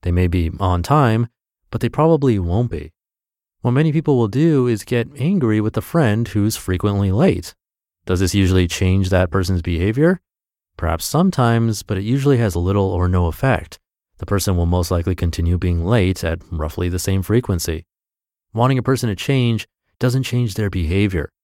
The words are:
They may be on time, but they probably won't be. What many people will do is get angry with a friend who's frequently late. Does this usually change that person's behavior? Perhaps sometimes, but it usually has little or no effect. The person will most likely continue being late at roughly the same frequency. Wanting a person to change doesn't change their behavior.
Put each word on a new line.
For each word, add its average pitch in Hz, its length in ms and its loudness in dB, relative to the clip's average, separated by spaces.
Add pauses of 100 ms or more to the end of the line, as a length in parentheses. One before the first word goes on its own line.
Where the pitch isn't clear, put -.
They 87 80 -2
may 90 160 2
be 85 320 0
on 90 240 0
time, 120 440 2 (440)
but 113 100 -6
they 117 80 -2
probably 147 480 2
won't 95 320 0
be. 78 240 -10 (680)
What 123 100 0
many 151 200 2
people 147 260 2
will 117 100 2
do 135 400 2
is 113 160 -2
get 120 340 -2
angry 131 420 2
with 107 160 -2
a 107 60 -2
friend 117 460 0
who's 107 280 -2
frequently 98 560 0
late. 104 440 0 (500)
Does 92 140 0
this 95 160 0
usually 95 320 4
change 92 420 0
that 90 220 2
person's 90 320 0
behavior? 110 580 0 (560)
Perhaps 82 280 -2
sometimes, 117 760 2
but 104 160 -6
it 98 60 -6
usually 135 340 2
has 107 180 0
little 95 360 0
or 90 180 0
no 90 160 2
effect. 85 540 -2 (400)
The 87 80 -12
person 98 280 0
will 87 120 2
most 87 240 0
likely 87 240 0
continue 85 420 -2
being 87 260 0
late 95 400 0
at 82 280 -4
roughly 82 360 -6
the 87 120 -4
same 95 240 -2
frequency. 87 600 -2 (680)
Wanting 127 240 2
a 120 60 -4
person 127 260 -2
to 98 60 -4
change 120 520 -2 (300)
doesn't 131 260 0
change 120 300 -2
their 107 160 -2
behavior. 90 600 0 (140)